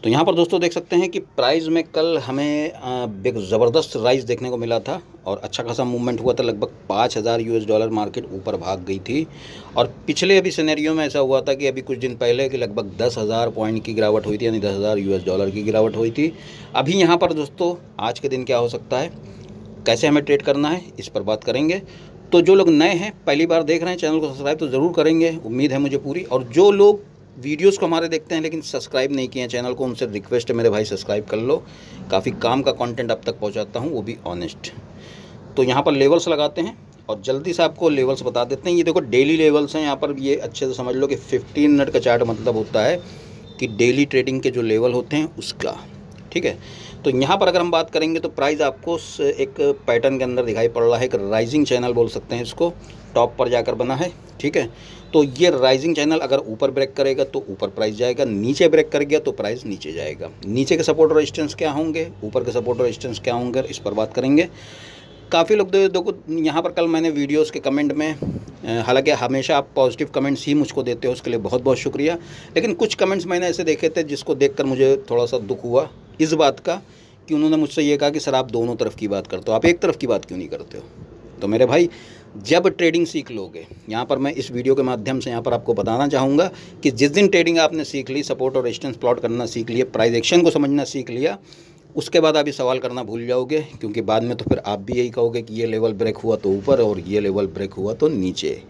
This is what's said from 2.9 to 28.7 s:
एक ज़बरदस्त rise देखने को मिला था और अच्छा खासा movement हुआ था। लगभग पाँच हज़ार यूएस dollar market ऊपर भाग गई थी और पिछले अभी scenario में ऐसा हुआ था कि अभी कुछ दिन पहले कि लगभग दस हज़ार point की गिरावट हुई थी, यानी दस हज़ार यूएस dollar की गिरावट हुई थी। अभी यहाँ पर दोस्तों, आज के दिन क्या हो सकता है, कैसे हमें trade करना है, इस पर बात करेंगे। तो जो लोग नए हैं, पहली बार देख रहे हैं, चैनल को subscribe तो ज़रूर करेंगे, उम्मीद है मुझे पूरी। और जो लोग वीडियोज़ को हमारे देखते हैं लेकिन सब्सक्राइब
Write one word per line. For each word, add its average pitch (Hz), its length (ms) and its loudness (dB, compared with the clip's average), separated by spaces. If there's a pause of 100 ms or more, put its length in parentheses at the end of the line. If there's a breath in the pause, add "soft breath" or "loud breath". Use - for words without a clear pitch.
एक 117 120 -2
ज़बरदस्त 117 580 0
rise 123 280 2
देखने 123 260 -4
को 123 60 -6
मिला 117 240 -2
था 170 220 -8 (240)
और 98 120 -4
अच्छा - 240 -10
खासा 117 220 -4
movement 120 360 -4
हुआ 120 140 0
था। 123 80 -2
लगभग 110 260 -2 (200)
पाँच 113 300 0
हज़ार 117 220 0
यूएस 113 240 0
dollar 110 240 2
market 107 440 -4
ऊपर 95 240 -6
भाग 90 280 -6
गई 95 140 -4
थी 135 280 -4 (500 loud breath)
और 120 180 0 (120)
पिछले 185 320 4
अभी 180 120 0
scenario 156 440 0
में 156 120 0
ऐसा 143 120 -2
हुआ 135 220 2
था 135 140 -2
कि 139 120 -4
अभी 131 140 -2
कुछ 127 180 -6
दिन 120 180 -6
पहले 123 320 2
कि 131 80 -4
लगभग 107 420 -4
दस 117 200 0
हज़ार 113 320 0
point 110 340 -2
की 113 100 -6
गिरावट 107 320 2
हुई 104 120 -2
थी, 117 80 -2
यानी 110 140 0
दस 98 140 0
हज़ार 104 240 0
यूएस 98 260 -2
dollar 95 260 0
की 104 120 -6
गिरावट 110 340 2
हुई 113 140 0
थी। 151 220 -2 (420 loud breath)
अभी 135 180 0
यहाँ 175 240 4
पर 175 160 0
दोस्तों, 170 680 -4
आज 120 180 -4
के 139 100 -6
दिन 127 160 -4
क्या 123 140 2
हो 120 100 2
सकता 123 300 -4
है, 160 120 -4 (760 loud breath)
कैसे 117 200 2
हमें 147 180 4
trade 143 180 2
करना 143 280 0
है, 175 140 -4 (140)
इस - 100 -12
पर 101 140 -6
बात 107 220 -2
करेंगे। 156 380 -2 (500 loud breath)
तो 175 80 8
जो 180 140 8
लोग 185 140 8
नए 165 260 6
हैं, 202 320 -6
पहली 156 200 2
बार 165 160 2
देख 160 200 0
रहे 180 80 -2
हैं, 156 80 -6
चैनल 156 220 0
को 151 80 -2
subscribe 139 300 -4
तो 160 100 -2
ज़रूर 139 240 0
करेंगे, 160 540 2
उम्मीद 131 260 0
है 135 60 0
मुझे 139 200 0
पूरी। 139 240 -6
और 131 220 -2
जो 165 260 6
लोग 202 320 6 (380)
वीडियोज़ 156 380 2
को 185 80 0
हमारे 165 220 0
देखते 160 260 -4
हैं 160 80 -2
लेकिन 160 180 -4
सब्सक्राइब 139 520 -2